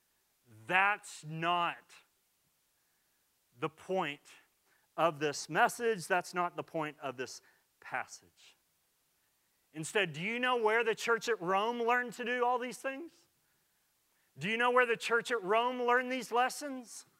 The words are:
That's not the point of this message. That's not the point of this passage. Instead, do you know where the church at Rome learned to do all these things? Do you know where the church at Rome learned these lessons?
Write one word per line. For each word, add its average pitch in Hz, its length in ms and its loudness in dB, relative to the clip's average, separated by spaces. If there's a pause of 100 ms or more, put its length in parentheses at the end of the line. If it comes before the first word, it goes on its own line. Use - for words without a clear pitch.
(680)
That's 196 600 0
not 165 480 0 (1800)
the 151 80 -2
point 165 500 -4 (800)
of 160 240 2
this 147 280 -2
message. 220 600 0
That's 180 260 0
not 175 220 -2
the 151 80 -6
point 151 360 -6
of 135 160 -6
this 127 240 -8 (400)
passage. - 760 -12 (1160)
Instead, 165 400 -2
do 156 80 -8
you 226 160 -4
know 254 180 0
where 220 260 4
the 220 120 2
church 233 340 0
at 226 140 0
Rome 208 400 0
learned 240 320 2
to 247 100 -8
do 247 180 -2
all 247 160 2
these 247 200 -6
things? 277 340 -8 (1300)
Do 160 100 -4
you 226 80 0
know 247 140 4
where 247 160 6
the 233 100 2
church 233 340 0
at 233 140 -2
Rome 240 380 2
learned 247 280 2
these 254 220 -4
lessons? 254 720 -2 (160)